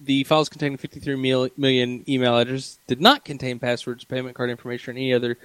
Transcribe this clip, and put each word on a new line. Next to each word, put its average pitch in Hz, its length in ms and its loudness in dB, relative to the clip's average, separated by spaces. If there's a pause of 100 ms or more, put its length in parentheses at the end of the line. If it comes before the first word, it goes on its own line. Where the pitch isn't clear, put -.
the 139 240 0
files 156 240 2
containing 139 300 -6
fifty-three 139 380 -8
mil-, 131 420 2
million 127 500 2
email 127 280 4
addresses 127 500 -2
did 131 140 -2
not 247 260 4
contain 131 320 -8
passwords, 120 460 -4
payment 127 300 -8
card 123 160 -4
information, 120 440 -10
or - 40 -10
any 131 140 0
other, 120 320 2